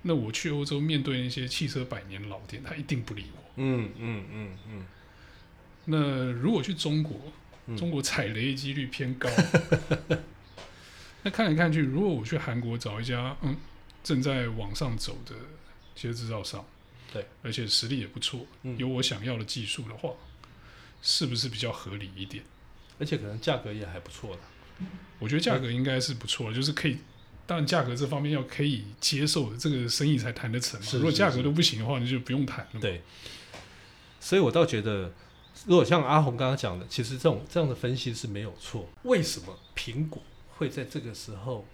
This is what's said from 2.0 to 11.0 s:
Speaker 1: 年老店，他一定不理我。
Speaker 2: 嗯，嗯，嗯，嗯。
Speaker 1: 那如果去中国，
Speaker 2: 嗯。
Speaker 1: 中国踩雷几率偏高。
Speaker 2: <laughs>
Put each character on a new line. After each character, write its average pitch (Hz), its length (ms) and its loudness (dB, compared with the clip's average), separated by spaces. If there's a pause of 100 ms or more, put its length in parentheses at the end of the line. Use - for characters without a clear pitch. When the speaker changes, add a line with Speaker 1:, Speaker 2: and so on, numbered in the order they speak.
Speaker 1:
年 98 240 -10
老 98 140 -8
店， - 200 -12
他 - 140 -8
一 147 80 -8
定 127 180 0
不 110 120 -8
理 101 200 -8
我。 - 80 -16 (140)
Speaker 2:
嗯， 127 420 0
嗯， 113 340 -6
嗯， 101 260 -10 (120)
嗯。 101 160 -10 (1000)
Speaker 1:
那 143 480 2
如 127 180 2
果 202 100 4
去 180 120 -2
中 156 280 2
国， 156 140 -2 (520)
Speaker 2:
嗯。 113 100 -4
Speaker 1:
中 170 120 0
国 147 120 0
踩 127 260 0
雷 113 260 0
几 135 200 -4
率 135 140 -2
偏 127 260 -2
高。 127 160 -2 (960)
Speaker 2:
<laughs> - 1000 -18